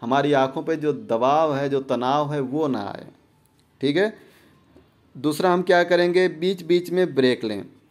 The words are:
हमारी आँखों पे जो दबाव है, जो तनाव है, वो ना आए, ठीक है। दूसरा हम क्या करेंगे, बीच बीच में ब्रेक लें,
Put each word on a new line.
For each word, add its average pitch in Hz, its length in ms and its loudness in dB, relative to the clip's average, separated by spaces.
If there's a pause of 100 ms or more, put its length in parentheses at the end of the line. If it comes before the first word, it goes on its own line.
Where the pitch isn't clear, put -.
हमारी 139 340 2
आँखों 135 280 0
पे 160 140 -2
जो 147 160 -2
दबाव 131 640 2
है, 139 140 -2
जो 139 120 0
तनाव 135 520 -2
है, 151 80 -4
वो 143 260 -4
ना 120 140 -4
आए, - 260 -12 (760)
ठीक 143 160 0
है। 214 160 0 (1000)
दूसरा 151 360 0
हम 180 120 2
क्या 175 220 4
करेंगे, 175 440 2
बीच 175 340 -4
बीच 175 280 0
में 180 240 0
ब्रेक 127 280 2
लें, 107 200 -6 (280)